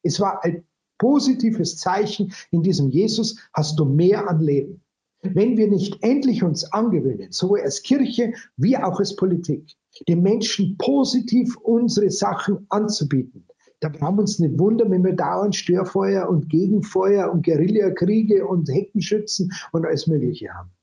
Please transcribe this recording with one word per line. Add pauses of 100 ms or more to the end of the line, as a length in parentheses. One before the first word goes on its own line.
Es
war
ein (340)
positives
Zeichen (180)
in
diesem
Jesus, (160)
hast
du
mehr
an
Leben. (420)
Wenn
wir
nicht
endlich
uns
angewöhnen,
sowohl
als
Kirche (220)
wie
auch
als
Politik, (360)
den
Menschen
positiv
unsere
Sachen
anzubieten, (340)
da
brauchen
wir
uns
nicht
wundern,
wenn
wir
dauernd
Störfeuer
und
Gegenfeuer
und
Guerillakriege
und
Heckenschützen (200)
und
alles
Mögliche
haben. (120)